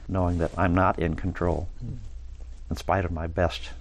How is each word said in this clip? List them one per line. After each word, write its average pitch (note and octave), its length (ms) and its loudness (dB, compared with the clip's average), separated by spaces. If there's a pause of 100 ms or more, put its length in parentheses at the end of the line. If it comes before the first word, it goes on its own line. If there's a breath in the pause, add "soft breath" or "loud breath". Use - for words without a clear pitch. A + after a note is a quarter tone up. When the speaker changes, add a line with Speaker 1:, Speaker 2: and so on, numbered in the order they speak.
Speaker 1:
knowing F2+ 300 2
that E2 180 2
I'm F2 180 4
not F#2 240 6
in E2 160 2
control, E2+ 540 0 (140)
Speaker 2:
Mm. A2+ 120 -6 (760)
Speaker 1:
in - 60 -2
spite F#2 300 2
of E2+ 60 -2
my D#2+ 140 -4
best E2+ 440 0 (120)